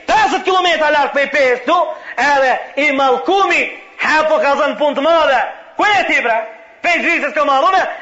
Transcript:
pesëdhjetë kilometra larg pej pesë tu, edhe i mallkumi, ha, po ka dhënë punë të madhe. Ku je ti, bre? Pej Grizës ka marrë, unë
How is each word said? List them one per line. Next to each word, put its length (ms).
pesëdhjetë 380
kilometra 460
larg 240
pej 160
pesë 340
tu, 120
edhe 360
i 140
mallkumi, 640
ha, 260
po 140
ka 180
dhënë 200
punë 180
të 80
madhe. 360
Ku 80
je 240
ti, 120
bre? 160
Pej 220
Grizës 320
ka 100
marrë, 240
unë 140